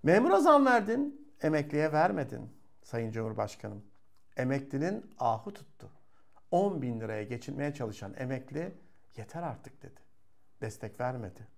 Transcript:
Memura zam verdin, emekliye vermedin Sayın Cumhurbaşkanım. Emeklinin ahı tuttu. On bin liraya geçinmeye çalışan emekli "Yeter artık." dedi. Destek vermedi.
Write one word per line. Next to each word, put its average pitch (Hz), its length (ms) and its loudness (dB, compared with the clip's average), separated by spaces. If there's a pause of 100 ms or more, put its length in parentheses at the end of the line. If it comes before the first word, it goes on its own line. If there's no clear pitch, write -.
Memura 254 380 6
zam 285 260 8
verdin, 247 720 0
emekliye 151 520 2
vermedin 151 640 0 (260)
Sayın 117 280 -4
Cumhurbaşkanım. 107 760 -6 (520)
Emeklinin 139 840 -2
ahı 113 320 0
tuttu. - 400 -18 (600)
On 180 320 2
bin 117 180 -4
liraya 107 240 -4
geçinmeye 143 500 -6
çalışan 104 420 -8
emekli 135 580 -6 (420)
"Yeter 160 260 -10
artık." - 400 -12
dedi. - 180 -20 (600)
Destek 110 400 -10
vermedi. 120 460 -6 (120)